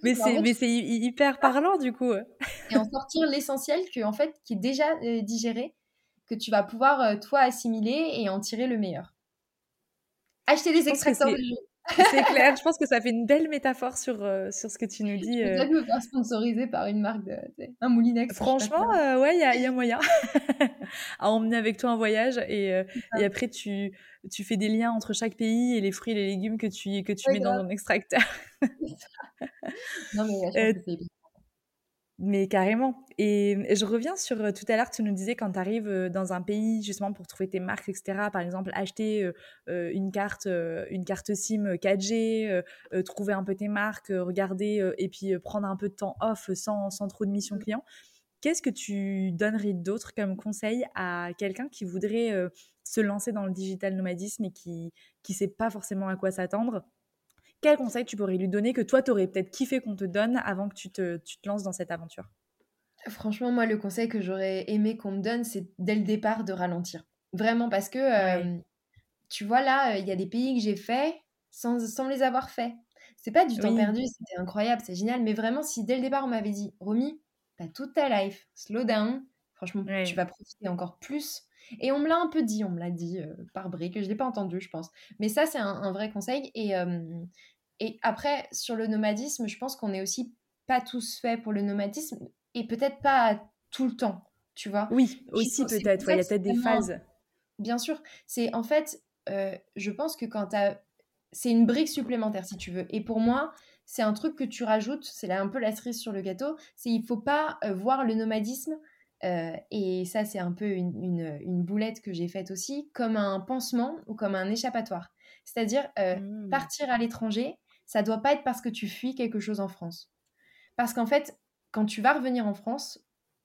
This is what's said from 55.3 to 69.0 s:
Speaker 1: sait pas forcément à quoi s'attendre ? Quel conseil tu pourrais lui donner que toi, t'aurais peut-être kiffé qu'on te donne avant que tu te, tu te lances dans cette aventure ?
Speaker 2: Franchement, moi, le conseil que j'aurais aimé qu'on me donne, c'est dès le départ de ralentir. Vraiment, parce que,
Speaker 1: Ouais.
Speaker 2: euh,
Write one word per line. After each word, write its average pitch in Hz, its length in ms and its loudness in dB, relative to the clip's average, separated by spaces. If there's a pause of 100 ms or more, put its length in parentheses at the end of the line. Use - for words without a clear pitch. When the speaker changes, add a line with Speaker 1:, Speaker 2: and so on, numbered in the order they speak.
Speaker 1:
sait 202 140 0
pas 220 220 -2
forcément 190 380 -6
à 190 80 -2
quoi 190 160 -2
s'attendre ? 196 520 -2 (760)
Quel 302 160 8
conseil 247 280 -2
tu 220 120 -8
pourrais 190 200 0
lui 185 120 0
donner 208 240 2
que 254 100 0
toi, 262 200 4
t'aurais 208 260 2
peut-être 185 220 -4
kiffé 262 300 -2
qu'on 214 160 -6
te 196 80 -6
donne 208 340 0
avant 196 300 -4
que 196 60 -10
tu - 160 -14
te, 175 280 -4
tu - 200 -16
te - 100 -10
lances 202 160 -4
dans 190 80 -4
cette 175 200 -8
aventure ? 165 380 -12 (760)
Speaker 2:
Franchement, 220 440 -2
moi, 240 140 4
le 214 120 2
conseil 214 300 -2
que 226 120 -2
j'aurais 190 500 -2
aimé 214 260 2
qu'on 202 160 -6
me 196 100 -2
donne, 233 220 -2
c'est 196 240 -6 (100)
dès 180 160 0
le 214 80 2
départ 214 420 0
de 185 80 -6
ralentir. 175 520 -4 (280)
Vraiment, 233 360 2
parce 196 200 0
que, 254 100 -6 (180)
Speaker 1:
Ouais. 185 380 2
Speaker 2:
euh, 170 40 -6 (720)